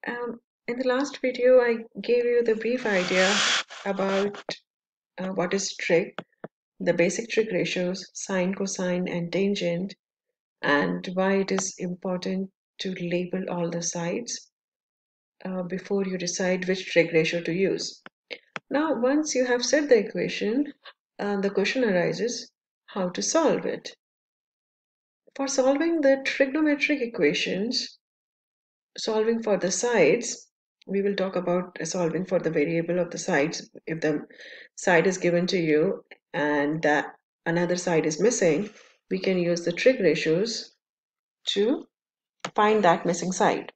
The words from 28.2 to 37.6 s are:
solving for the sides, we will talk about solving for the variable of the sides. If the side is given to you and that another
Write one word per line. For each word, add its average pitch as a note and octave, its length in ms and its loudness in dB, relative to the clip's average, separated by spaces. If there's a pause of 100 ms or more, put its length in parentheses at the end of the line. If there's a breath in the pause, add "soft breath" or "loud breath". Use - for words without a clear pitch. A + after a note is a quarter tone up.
solving A3+ 460 0
for G3+ 140 2
the F3 120 0
sides, G#3 800 2 (380)
we G3 160 -2
will G3+ 120 0
talk F#3+ 200 -4
about F3+ 480 -2
solving E3 420 -2
for F3+ 140 0
the D#3+ 100 -2
variable E3 480 0
of F3 140 -2
the E3+ 80 -10
sides. D#3 500 -2 (160)
If D#3+ 160 -6
the D#3 240 0 (500 loud breath)
side E3+ 300 4
is F#3 140 0
given F3 280 2
to F#3+ 100 0
you E3 460 0 (300)
and D3 480 0
that D3 240 2 (400)
another F3 300 0